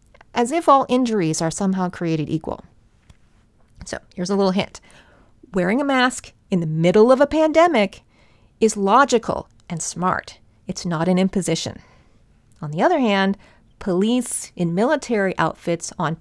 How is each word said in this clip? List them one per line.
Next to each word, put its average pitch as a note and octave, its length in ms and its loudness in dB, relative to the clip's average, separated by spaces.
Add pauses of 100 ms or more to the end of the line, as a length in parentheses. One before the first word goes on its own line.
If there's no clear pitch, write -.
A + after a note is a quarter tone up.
(320)
as A#3+ 200 0
if E4 160 0
all C4+ 200 4
injuries A3 540 0
are E3 80 -2
somehow F#3+ 380 -2
created D#3+ 420 -4
equal. - 320 -6 (1200)
So - 140 -8 (160)
here's F3+ 160 -6
a G3+ 60 0
little G3 160 2
hint. - 280 -4 (720)
Wearing G3 280 0
a C#4+ 40 -2
mask B3+ 480 -2 (200)
in F3+ 80 2
the D#3+ 60 -4
middle F3+ 440 4
of C4 100 6
a C#4+ 60 4
pandemic D#4 800 2 (560)
is A3 160 2
logical A3+ 720 2 (200)
and E3 140 -8
smart. - 560 -4 (300)
It's - 180 -10
not E3+ 220 -2
an F3+ 100 2
imposition. F#3 640 -2 (800)
On D3+ 100 -10
the D#3+ 120 -4
other E4 180 2
hand, G3+ 360 0 (420)
police A3 760 -2
in E3+ 220 -4
military A3 640 -2
outfits - 600 -4
on D#3+ 220 -4